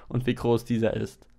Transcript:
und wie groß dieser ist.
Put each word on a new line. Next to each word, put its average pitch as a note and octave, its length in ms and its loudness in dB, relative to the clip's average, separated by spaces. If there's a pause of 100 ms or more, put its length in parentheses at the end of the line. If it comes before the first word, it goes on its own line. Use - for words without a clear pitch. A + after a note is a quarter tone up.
und B2 180 -2
wie B2 80 2
groß A#2 320 0
dieser A2 280 2
ist. - 320 -6 (120)